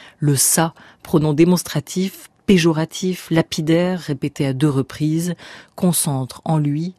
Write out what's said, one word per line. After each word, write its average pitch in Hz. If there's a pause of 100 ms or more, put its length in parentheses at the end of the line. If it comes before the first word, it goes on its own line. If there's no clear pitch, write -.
(180)
Le 147
ça, 165 (300)
pronom 151
démonstratif, 170 (180)
péjoratif, 170
lapidaire, 165
répété 147
à 135
deux 139
reprises, 156 (400)
concentre 139
en 160
lui 151